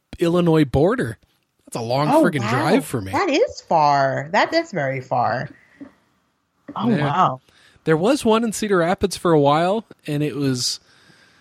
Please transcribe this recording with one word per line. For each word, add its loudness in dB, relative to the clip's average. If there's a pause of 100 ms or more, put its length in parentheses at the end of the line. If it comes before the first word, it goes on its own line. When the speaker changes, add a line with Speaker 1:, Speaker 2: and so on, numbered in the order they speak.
(200)
Speaker 1:
Illinois 2
border. 0 (480)
That's -12
a -8
long 0
Speaker 2:
Oh, 6
Speaker 1:
friggin' 0
Speaker 2:
wow. -4
Speaker 1:
drive 0
for -6
me. -10
Speaker 2:
That -2
is 0
far. 0
That 0
is -2
very -4
far. -2 (1300)
Oh, -2
Speaker 1:
Yeah. 0
Speaker 2:
wow. 0 (440)
Speaker 1:
There 2
was 0
one 2
in -4
Cedar 0
Rapids -2
for 0
a 6
while, 2 (200)
and -4
it -4
was, -4 (600)